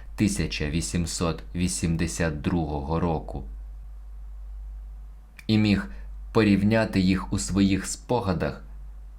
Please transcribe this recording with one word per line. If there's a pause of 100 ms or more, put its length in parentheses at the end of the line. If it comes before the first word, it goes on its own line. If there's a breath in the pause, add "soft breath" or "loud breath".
(160)
тисяча
вісімсот (120)
вісімдесят
другого
року. (2000)
І
міг (400 loud breath)
порівняти
їх
у
своїх
спогадах (560)